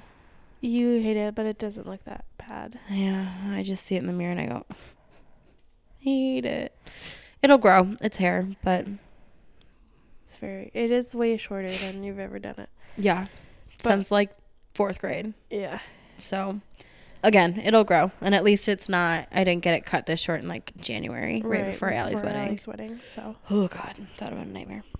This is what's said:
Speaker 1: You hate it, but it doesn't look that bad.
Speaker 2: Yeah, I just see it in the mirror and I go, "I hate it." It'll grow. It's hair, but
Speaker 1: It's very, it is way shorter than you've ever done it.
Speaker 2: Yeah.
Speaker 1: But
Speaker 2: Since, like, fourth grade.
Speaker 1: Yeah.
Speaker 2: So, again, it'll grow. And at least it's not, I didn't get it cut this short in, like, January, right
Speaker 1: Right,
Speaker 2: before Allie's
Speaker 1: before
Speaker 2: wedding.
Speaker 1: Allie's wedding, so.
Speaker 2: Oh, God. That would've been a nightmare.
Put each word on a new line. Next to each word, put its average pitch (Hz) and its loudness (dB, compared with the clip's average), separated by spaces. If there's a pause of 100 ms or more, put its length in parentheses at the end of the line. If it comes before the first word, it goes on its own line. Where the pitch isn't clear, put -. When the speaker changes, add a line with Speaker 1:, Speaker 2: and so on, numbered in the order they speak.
(600)
Speaker 1:
You 240 2
hate 220 0
it, 208 -2
but 220 -2
it 214 -4
doesn't 208 -8
look 190 -12
that 202 -12 (140)
bad. 226 -14 (100)
Speaker 2:
Yeah, 190 0 (220)
I 196 -4
just 190 -6
see 196 -2
it - -2
in - -4
the 180 -2
mirror 175 -2
and 175 -4
I - -4
go, - -6
"I - -16 (1200)
hate 262 0
it." - -4 (720)
It'll 277 10
grow. 190 6
It's 214 -2
hair, 185 2 (160)
but 180 2 (1400)
Speaker 1:
It's - -20
very, 196 -12
it 233 0
is 247 0
way 233 2
shorter 196 -6
than 190 -6
you've 196 -8
ever 196 -10
done 202 -10
it. 208 -16 (280)
Speaker 2:
Yeah. 190 2 (520)
Speaker 1:
But - -16 (100)
Speaker 2:
Since, 196 2
like, 202 4 (420)
fourth 196 -2
grade. 208 -6 (160)
Speaker 1:
Yeah. 202 -6 (400)
Speaker 2:
So, 196 -6 (600)
again, 190 6
it'll 220 8
grow. 180 4 (100)
And 196 2
at 185 4
least 208 4
it's 190 -4
not, 170 0
I 185 2
didn't 175 2
get 170 4
it - -2
cut - -2
this 160 -2
short 160 -2
in, 147 -8
like, 170 -10
January, 175 -4
right 202 0
Speaker 1:
Right, 196 -4
Speaker 2:
before 190 -2
Allie's - -2
Speaker 1:
before 208 -4
Speaker 2:
wedding. 208 -4
Speaker 1:
Allie's 208 -6
wedding, 220 -12
so. 220 -14 (140)
Speaker 2:
Oh, 202 2
God. - -10 (240)
That 208 -10
would've - -8
been - -12
a 95 -12
nightmare. 202 -12 (160)